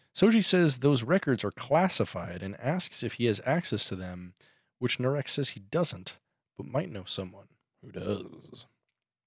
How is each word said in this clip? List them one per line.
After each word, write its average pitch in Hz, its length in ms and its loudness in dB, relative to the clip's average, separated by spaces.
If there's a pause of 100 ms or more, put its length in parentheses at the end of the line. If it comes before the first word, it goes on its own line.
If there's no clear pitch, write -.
(140)
Soji 220 300 6
says 160 360 4
those 135 220 4
records 139 420 0
are 101 60 0
classified 92 920 0
and 98 180 -10
asks 160 420 0
if 113 120 -4
he 120 100 -4
has 107 220 2
access 139 420 2
to 95 80 -4
them, 90 380 -12 (440)
which - 200 0
Narek 135 300 -2
says 135 220 2
he 104 100 -10
doesn't, 98 580 -4 (400)
but - 80 -10
might 160 260 -6
know 95 140 -10
someone 95 400 -8 (360)
who 117 80 -20
does. - 760 -8 (600)